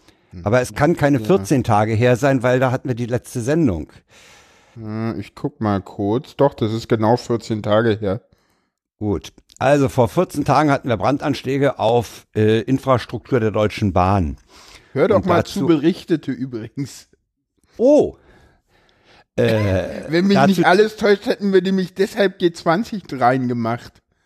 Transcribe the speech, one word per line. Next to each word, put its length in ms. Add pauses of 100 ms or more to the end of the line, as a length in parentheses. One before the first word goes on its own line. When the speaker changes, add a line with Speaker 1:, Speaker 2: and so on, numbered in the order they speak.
(320)
Speaker 1:
Hm. 120
Speaker 2:
Aber 160
es 140
kann 200
keine 260
Speaker 1:
Ja. 40
Speaker 2:
vierzehn 400
Tage 300
her 220
sein, 260
weil 180
da 100
hatten 180
wir 60
die 120
letzte 340
Sendung. 500 (880)
Speaker 1:
Äh, 400
ich 160
guck 280
mal 180
kurz. 560
Doch, 160
das 220
ist 140
genau 280
vierzehn 460
Tage 360
her. 220 (760)
Speaker 2:
Gut. 340 (260)
Also 300
vor 200
vierzehn 360
Tagen 260
hatten 180
wir 100
Brandanschläge 800
auf, 480 (100)
äh, 240
Infrastruktur 800
der 120
Deutschen 420
Bahn. 420 (560)
Speaker 1:
Hör 160
doch 80
Speaker 2:
Und 100
Speaker 1:
mal 120
Speaker 2:
dazu 220
Speaker 1:
zu 60
Berichtete 640
übrigens. 760 (680)
Speaker 2:
Oh. 400 (1200)
Äh, 720
Speaker 1:
Wenn 180
mich 100
Speaker 2:
dazu 140
Speaker 1:
nicht 160
alles 300
täuscht, 300
hätten 260
wir 100
nämlich 320
deshalb 440
G 140
zwanzig 600
reingemacht. 880 (240)